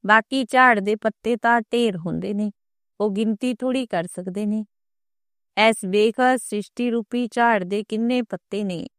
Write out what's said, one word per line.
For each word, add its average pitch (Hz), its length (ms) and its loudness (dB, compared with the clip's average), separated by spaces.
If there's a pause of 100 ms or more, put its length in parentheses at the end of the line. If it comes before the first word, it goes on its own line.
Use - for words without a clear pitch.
ਬਾਕੀ 220 400 4
ਝਾੜ 254 340 4
ਦੇ 208 160 -2
ਪੱਤੇ 226 400 -4
ਤਾਂ 233 260 2
ਢੇਰ 226 360 -2
ਹੁੰਦੇ 170 360 -6
ਨੇ, 208 180 -4 (500)
ਉਹ 214 100 0
ਗਿਣਤੀ 220 420 -2
ਥੋੜ੍ਹੀ 254 320 -2
ਕਰ 175 180 -4
ਸਕਦੇ 185 420 -8
ਨੇ। 214 200 -2 (1040)
ਇਸ 226 60 2 (100)
ਬੇਖਰ 226 520 2
ਸ੍ਰਿਸ਼ਟੀ 226 520 -4
ਰੂਪੀ 233 420 -2
ਝਾੜ 233 320 2
ਦੇ 202 200 -4
ਕਿੰਨੇ 233 380 -2
ਪੱਤੇ 202 420 -8
ਨੇ। 180 240 -6 (120)